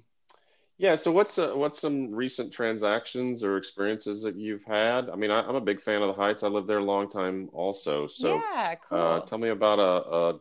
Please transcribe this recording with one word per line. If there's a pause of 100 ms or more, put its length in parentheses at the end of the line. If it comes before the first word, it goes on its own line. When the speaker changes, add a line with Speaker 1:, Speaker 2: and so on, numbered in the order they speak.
(800)
Speaker 1:
yeah,
so
what's,
uh,
what's
some
recent
transactions
or
experiences
that
you've
had?
I
mean,
I,
I'm
a
big
fan
of
the
Heights.
I
lived
there
a
long
time
also.
So,
Speaker 2:
Yeah, (160)
Speaker 1:
uh,
Speaker 2:
cool.
Speaker 1:
tell
me
about
a, (280)
a